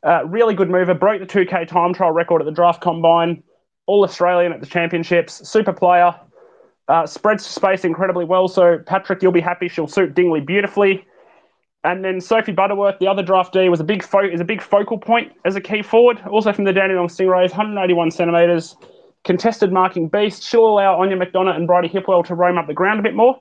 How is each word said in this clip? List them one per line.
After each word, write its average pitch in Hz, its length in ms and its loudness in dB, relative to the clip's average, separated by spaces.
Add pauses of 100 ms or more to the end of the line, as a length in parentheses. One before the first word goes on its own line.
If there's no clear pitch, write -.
Uh, 160 220 2
really 214 280 0
good 180 160 0
mover, 180 240 2
broke 202 240 0
the 185 80 -12
two 185 200 0
K 175 180 -4
time 175 300 0
trial 170 180 0
record 165 300 0
at - 20 -4
the 156 80 -6
draft 170 280 2
combine, 170 600 0 (440)
all 202 180 4
Australian 180 480 0
at - 80 -12
the - 60 -16
championships, 170 840 -4
super 208 240 0
player, 175 420 2 (720)
uh, 156 200 0
spreads 208 380 -2
space 190 400 -2
incredibly 175 400 -2
well. 185 220 0
So, 175 400 4
Patrick, 190 340 -4
you'll 185 120 2
be 175 80 2
happy. 175 280 -6
She'll 156 200 -6
suit 165 260 -2
Dingley 170 260 2
beautifully. 190 640 0 (800)
And 185 200 -2
then 185 160 -4
Sophie 220 320 -2
Butterworth, 196 460 0
the 185 80 -2
other 196 160 0
draftee, 185 480 2
was 170 80 2
a 160 60 -4
big 190 180 -2
fo-, 196 260 0
is 170 120 -4
a 175 40 -4
big 196 160 -6
focal 208 380 -2
point 226 340 -2 (120)
as 190 100 -2
a 196 60 -6
key 214 220 -6
forward, 226 460 2
also 208 240 0
from 202 120 -2
the 190 80 0
Dandenong 190 340 0
Stingrays, 185 460 0
hundred 208 300 -6
eighty-one 170 280 0
centimetres, 170 680 0 (480)
contested 196 480 0
marking 185 360 0
beast. 208 340 -4
She'll 226 240 2
allow 196 340 2
Anya 190 160 0
McDonough 185 380 -2
and 165 140 -4
Bridie 175 200 2
Hipwell 175 360 0
to 180 100 -8
roam 180 240 0
up 160 80 -6
the 151 80 -8
ground 202 240 0
a 202 40 -4
bit 202 120 -2
more. 247 260 2